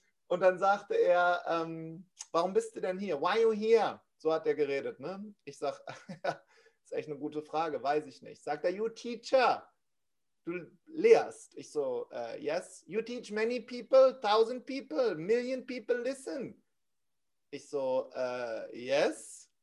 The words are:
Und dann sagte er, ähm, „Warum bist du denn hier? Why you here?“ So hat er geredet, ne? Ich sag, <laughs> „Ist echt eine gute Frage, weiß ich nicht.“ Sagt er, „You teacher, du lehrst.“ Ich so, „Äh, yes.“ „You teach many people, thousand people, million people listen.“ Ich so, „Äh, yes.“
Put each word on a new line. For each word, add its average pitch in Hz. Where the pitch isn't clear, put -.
Und 180
dann 185
sagte 196
er, 175
ähm, 165
„Warum 175
bist 220
du 220
denn 185
hier? 185
Why 185
you 226
here?“ 208
So 156
hat 156
er 151
geredet, 139
ne? 196
Ich 143
sag, 139
<laughs> -
„Ist -
echt 135
eine 147
gute 147
Frage, 156
weiß 147
ich -
nicht.“ -
Sagt 147
er, 180
„You 208
teacher, 226
du 170
lehrst.“ 160
Ich 139
so, 127
„Äh, 113
yes.“ 160
„You 202
teach 220
many 226
people, 254
thousand 226
people, 262
million 240
people 247
listen.“ 269
Ich -
so, 131
„Äh, 123
yes.“ 143